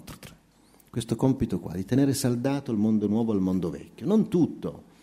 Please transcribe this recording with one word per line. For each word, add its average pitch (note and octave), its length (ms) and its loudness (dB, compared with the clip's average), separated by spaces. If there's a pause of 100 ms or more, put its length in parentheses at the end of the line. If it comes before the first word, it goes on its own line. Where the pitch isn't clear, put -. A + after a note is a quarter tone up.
Tr-, - 120 -18
tr-, - 180 -18 (560)
questo A#2 260 -4
compito C3 420 0
qua, D#2+ 140 -10
di F#2 120 -6
tenere C3+ 300 2
saldato C3+ 560 -2
il A2 80 -2
mondo G#2+ 300 2
nuovo A2+ 240 0
al G2+ 80 2
mondo F#2 280 0
vecchio. - 380 -10
Non G#3 220 2
tutto, - 560 0 (180)